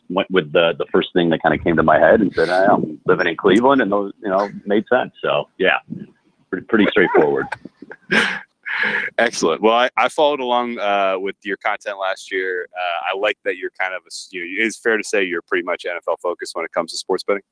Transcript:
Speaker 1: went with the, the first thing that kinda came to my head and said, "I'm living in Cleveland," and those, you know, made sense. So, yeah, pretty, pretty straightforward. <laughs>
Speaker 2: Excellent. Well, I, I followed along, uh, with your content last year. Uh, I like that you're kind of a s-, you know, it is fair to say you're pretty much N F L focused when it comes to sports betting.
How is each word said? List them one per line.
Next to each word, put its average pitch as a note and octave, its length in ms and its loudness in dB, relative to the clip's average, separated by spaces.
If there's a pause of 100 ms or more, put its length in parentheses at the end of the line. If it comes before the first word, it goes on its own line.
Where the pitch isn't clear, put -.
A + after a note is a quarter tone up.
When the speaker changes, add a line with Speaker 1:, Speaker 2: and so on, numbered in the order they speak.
Speaker 1:
went F#2 240 -2
with E2 220 0
the, E2+ 260 4
the - 140 -4
first F2 180 2
thing F2 200 2
that D#2 100 0
kinda D2+ 160 2
came E2 180 0
to D#2+ 80 4
my D#2 160 6
head F2 220 6
and F2 120 2
said, E2 140 0
"I'm F2+ 580 0
living F2+ 220 2
in E2 80 -2
Cleveland," B2 460 4
and G2 100 0
those, G2+ 220 -2 (100)
you G#2+ 60 -4
know, G2 180 0 (180)
made G#2 240 0
sense. B2+ 220 0 (100)
So, C#2+ 360 -2
yeah, F2 220 2 (680)
pretty, - 180 -6
pretty G#2 220 4
straightforward. D2+ 580 2 (600)
<laughs> - 1080 -4
Speaker 2:
Excellent. F#2+ 440 0
Well, A2+ 140 4
I, B2 220 2
I A#2 100 4
followed D3 320 2
along, B2 400 -2
uh, G2 400 2
with F#2+ 240 -6
your G2 140 -4
content G#2 400 -6
last F#2+ 340 -6
year. F#2 420 -4
Uh, F2 400 -4
I G2 60 -6
like G#2 240 -2
that F#2+ 140 -4
you're F#2 200 -8
kind F#2 160 -4
of F2 100 -10
a E2 40 -20
s-, - 240 -16
you F#2 80 -10
know, F#2 240 -6
it A2+ 40 0
is G2+ 100 -8
fair A2+ 180 0
to G#2 80 -2
say G#2 220 -2
you're F2 160 -4
pretty F2 240 -4
much F2 200 -6
N F2 120 -6
F - 100 -18
L E2+ 80 0
focused F2 400 -6
when E2+ 80 -6
it D#2+ 80 -10
comes E2 220 -6
to - 40 -12
sports - 300 -4
betting. G2+ 240 -2